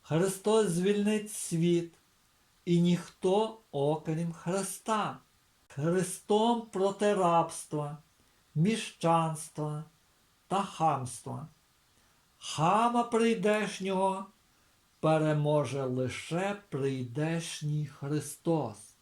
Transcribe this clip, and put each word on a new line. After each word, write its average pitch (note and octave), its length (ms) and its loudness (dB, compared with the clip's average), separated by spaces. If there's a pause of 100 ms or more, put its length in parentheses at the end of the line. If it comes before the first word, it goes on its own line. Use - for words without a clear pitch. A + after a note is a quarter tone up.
Христос G3 640 2
звільнить G#3 640 0
світ, E3+ 640 0 (720)
і E3+ 160 4
ніхто, F#3 800 0 (120)
окрім D#3 600 -2
Христа». F#3+ 880 -4 (640)
Христом G#3 800 0
проти G3+ 520 0
рабства, E3 840 0 (580)
міщанства D#3+ 1300 -2 (640)
та G3 140 -2
хамства. C#3 840 -4 (920)
Хама A#3 680 2
прийдешнього G3 1200 2 (760)
переможе D3 840 2
лише C3 720 -2 (140)
прийдешній D3 1160 -4
Христос. C#3+ 1160 -6